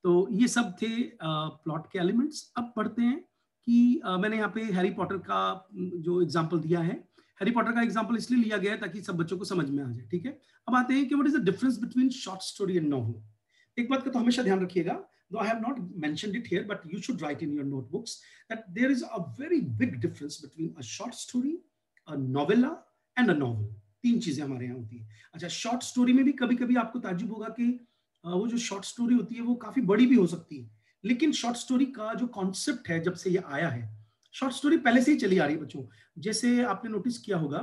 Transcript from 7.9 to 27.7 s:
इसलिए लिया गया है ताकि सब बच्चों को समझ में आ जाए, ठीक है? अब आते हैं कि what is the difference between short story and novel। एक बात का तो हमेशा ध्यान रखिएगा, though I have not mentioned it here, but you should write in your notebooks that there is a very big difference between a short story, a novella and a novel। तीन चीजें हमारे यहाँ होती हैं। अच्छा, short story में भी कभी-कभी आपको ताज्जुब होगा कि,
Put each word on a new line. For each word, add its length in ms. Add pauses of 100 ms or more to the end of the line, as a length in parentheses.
इसलिए 280
लिया 140
गया 140
है 60
ताकि 240
सब 160
बच्चों 200
को 80
समझ 240
में 140
आ 80
जाए, 200
ठीक 140
है? 160 (260)
अब 80
आते 180
हैं 160
कि 60
what 120
is 100
the 120
difference 300
between 300
short 300 (140)
story 260
and 140
novel। 200 (640)
एक 100
बात 140
का 80
तो 80
हमेशा 240
ध्यान 200
रखिएगा, 400 (300)
though 160
I 60
have 140
not 120
mentioned 520
it 200
here, 160
but 80 (160)
you 120
should 120
write 260
in 60
your 160
notebooks 460 (400)
that 280
there 160
is 80
a 200 (180)
very 240 (160)
big 100
difference 440 (100)
between 300
a 120
short 260
story, 400 (600)
a 60 (180)
novella 320 (500)
and 100
a 100
novel। 260 (380)
तीन 160
चीजें 240
हमारे 220
यहाँ 120
होती 200
हैं। 120 (240)
अच्छा, 140
short 360
story 300
में 120
भी 60
कभी-कभी 440
आपको 240
ताज्जुब 340
होगा 140
कि, 400 (380)